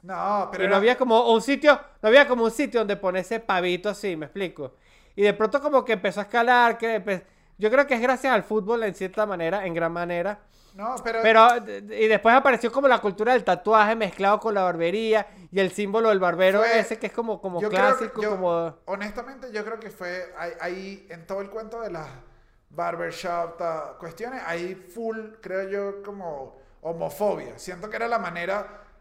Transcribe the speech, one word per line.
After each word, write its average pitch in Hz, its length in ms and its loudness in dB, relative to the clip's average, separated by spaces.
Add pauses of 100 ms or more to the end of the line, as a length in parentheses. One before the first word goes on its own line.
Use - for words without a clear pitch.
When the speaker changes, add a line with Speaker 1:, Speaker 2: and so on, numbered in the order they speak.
Speaker 1:
No, 185 500 -4
pero 190 120 -2
Speaker 2:
Y - 20 2
no 202 60 4
Speaker 1:
era 196 40 4
Speaker 2:
había 233 220 4
como 233 340 4
un 226 80 6
sitio, 277 400 4 (220)
no 214 60 2
había 269 200 8
como 240 160 0
un 220 60 2
sitio 226 300 -2
donde 208 160 -2
ponerse 190 440 -4
pavito 180 480 -2
así, 190 280 -6
¿me 156 100 -10
explico? 160 480 -10 (420)
Y 196 60 2
de 208 100 6
pronto 220 300 0
como 285 200 2
que 226 120 0
empezó 196 260 -4
a 202 40 -4
escalar, 240 520 4
que 226 260 -2
empe-, 190 200 -6 (340)
yo 208 140 0
creo 269 160 4
que 277 80 0
es 226 80 -2
gracias 262 320 0
al 202 80 2
fútbol 220 400 -2
en 202 120 -4
cierta 190 300 -4
manera, 190 420 -4
en 175 60 -4
gran 165 200 -2
manera. 175 480 -4 (340)
Speaker 1:
No, 214 280 -8
pero 226 200 -4
Speaker 2:
Pero... 220 260 8 (180)
y 208 400 -2
después 220 280 6
apareció 254 360 4
como 277 160 2
la 247 140 6
cultura 208 320 0
del 226 120 2
tatuaje 208 520 4
mezclado 202 440 0
con 220 140 -4
la 196 100 2
barbería 202 640 0 (240)
y 180 80 -4
el 190 140 2
símbolo 214 380 0
del 202 80 4
barbero 185 400 4
Speaker 1:
Fue, 226 220 4
Speaker 2:
ese 214 180 -4
que - 80 -8
es 196 60 -6
como, 226 280 -6
como 180 220 -6
Speaker 1:
yo 214 80 -2
creo 185 100 0 (120)
que - 40 2
Speaker 2:
clásico, 214 260 -8
Speaker 1:
yo, 214 100 -2
Speaker 2:
como 170 520 -2
Speaker 1:
honestamente, 233 680 -12
yo 208 120 -6
creo 220 160 -10
que 208 100 -16
fue 180 460 -12
ahí, 170 240 -10
ahí 190 500 -10
en 165 160 -18
todo 196 140 -6
el 196 80 -10
cuento 220 320 -12
de 214 100 -8
las 156 180 -12 (600)
barbershop, 170 880 -6
ta-, 160 420 -6
cuestiones, 214 480 -12
ahí 175 280 -8
full, 220 440 -8 (220)
creo 190 280 -6
yo, 202 340 -6
como 175 560 -12 (240)
homofobia. 165 760 -4
Siento 180 300 -14
que 214 80 -10
era 226 120 -4
la 233 100 -2
manera 185 640 -6 (180)